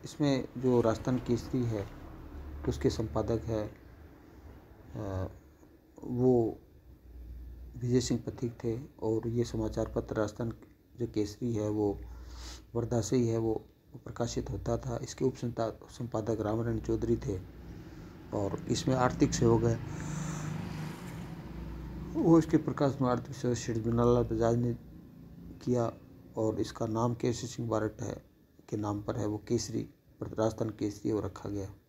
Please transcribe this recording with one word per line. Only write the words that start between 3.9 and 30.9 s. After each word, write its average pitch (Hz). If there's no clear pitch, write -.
अ, 95
वो 123
विजय 123
सिंह 120
पथिक 117
थे 117
और 110
ये 117
समाचार 110
पत्र 113
राजस्थान 110
जो 117
केसरी 113
है 107
वो 104
वर्धा 117
से 131
ही 120
है 113
वो 113
प्रकाशित -
होता 117
था। 120
इसके -
उप 131
संता-, 117
संपादक 110
रामनारायण 113
चौधरी 113
थे 95
और 101
इसमें 131
आर्थिक 127
सहयोग 117
है -
वो 170
इसके 156
प्रकाश 139
में 127
आर्थिक 123
सहयोग 123
श्री 117
बिमलाल 120
बजाज 117
ने 120
किया 120
और 110
इसका 113
नाम 113
केसरी 120
सिंह 117
बारट 107
है, 104
के 107
नाम 104
पर 113
है 107
वो 104
केसरी, 113
राजस्थान 113
केसरी 107